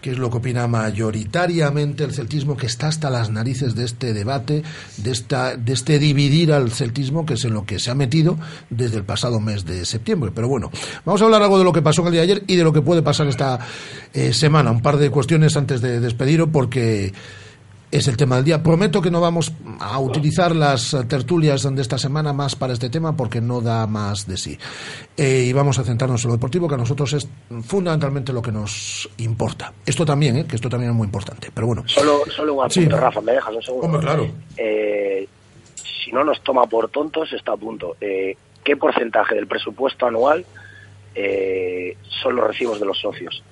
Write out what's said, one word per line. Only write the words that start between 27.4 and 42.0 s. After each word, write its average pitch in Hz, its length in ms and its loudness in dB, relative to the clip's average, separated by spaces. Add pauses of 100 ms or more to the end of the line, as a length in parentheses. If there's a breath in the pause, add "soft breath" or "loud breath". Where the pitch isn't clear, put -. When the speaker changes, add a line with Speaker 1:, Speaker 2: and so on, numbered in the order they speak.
Speaker 1:
fundamentalmente 156 680 -2
lo 117 80 -4
que 120 100 -4
nos - 640 -8
importa. 113 560 -4 (140)
Esto 160 180 0
también, 143 320 2
¿eh? - 100 -2
Que 117 100 -6
esto 120 120 -4
también 120 220 -2
es 117 80 2
muy 110 80 0
importante, - 480 -8
pero 113 120 -2
bueno. 117 200 -2
Speaker 2:
Solo, 147 380 4 (120)
solo 151 200 -2
un 135 40 0
apunte, 123 220 0
Speaker 1:
Sí. 156 60 6
Speaker 2:
Rafa, 131 340 2
¿me 113 100 2
dejas 120 220 0
un 117 80 -6
segundo? 127 240 -4
Speaker 1:
Hombre, 160 160 0
claro. 139 280 0 (280)
Speaker 2:
Eh, 104 680 -2 (800)
si - 80 -12
no 135 120 0
nos 143 200 0
toma 127 220 4
por 113 240 0
tontos, 156 420 -4
está 117 200 -6
a 104 40 -2
punto. 104 460 -10
Eh, 95 340 -4 (260)
¿qué 143 140 0
porcentaje 113 580 0
del 104 120 -4
presupuesto 123 580 -4
anual, 127 400 0 (720 loud breath)
eh, 92 840 -4 (260)